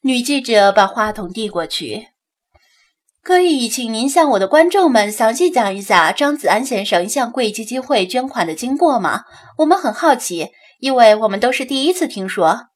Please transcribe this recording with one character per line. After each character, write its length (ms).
女 180
记 200
者 300
把 140
话 260
筒 200
递 180
过 160
去 440
：“可 160
以 280
请 240
您 160
向 240
我 80
的 80
观 220
众 220
们 200
详 220
细 160
讲 260
一 60
下 300
张 260
子 100
安 160
先 220
生 240
向 220
贵 200
基 140
金 160
会 240
捐 220
款 180
的 80
经 240
过 220
吗？ 240
我 80
们 100
很 160
好 240
奇， 360
因 140
为 220
我 120
们 120
都 120
是 140
第 180
一 80
次 160
听 220
说。” 460